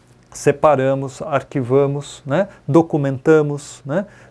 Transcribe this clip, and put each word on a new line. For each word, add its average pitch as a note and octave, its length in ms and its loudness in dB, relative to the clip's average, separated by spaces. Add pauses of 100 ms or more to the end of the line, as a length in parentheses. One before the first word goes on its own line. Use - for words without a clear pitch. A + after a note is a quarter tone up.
(320)
separamos, C3+ 920 0
arquivamos, C#3 1040 -2
né, D#3 220 -2 (200)
documentamos, D3 1160 0
né, F#3+ 200 -4 (260)